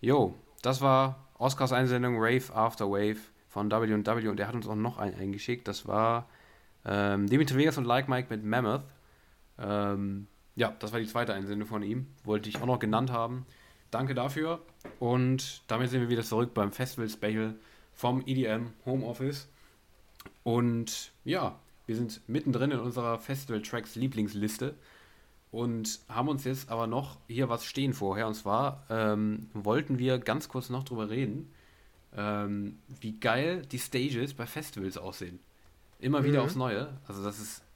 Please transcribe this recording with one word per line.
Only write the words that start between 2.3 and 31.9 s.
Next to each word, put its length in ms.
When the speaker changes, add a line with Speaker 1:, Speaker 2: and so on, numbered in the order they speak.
Speaker 1:
After 360
Wave 280
von 220
W 240
und 120
W 220
und 120
er 80
hat 60
uns 120
auch 80
noch 240
einen 200
eingeschickt. 500
Das 180
war, 400
ähm, 400
Dimitri 320
Vegas 200
und 60
Like 240
Mike 220
mit 140
Mammoth. 380
Ähm, 680
ja, 220
das 140
war 80
die 60
zweite 280
Einsendung 340
von 140
ihm. 240
Wollte 240
ich 140
auch 40
noch 120
genannt 340
haben. 340
Danke 240
dafür. 460
Und 680
damit 220
sind 100
wir 80
wieder 160
zurück 300
beim 180
Festival 380
Special 440
vom 320
E 80
D 120
M 260
Homeoffice. 640
Und 720
ja, 340
wir 100
sind 320
mittendrin 420
in 100
unserer 380
Festival-Tracks-Lieblingsliste 1600
und 580
haben 200
uns 160
jetzt 260
aber 160
noch 320
hier 200
was 160
stehen 280
vorher. 340
Und 80
zwar, 560
ähm, 640
wollten 440
wir 200
ganz 300
kurz 220
noch 140
drüber 260
reden, 400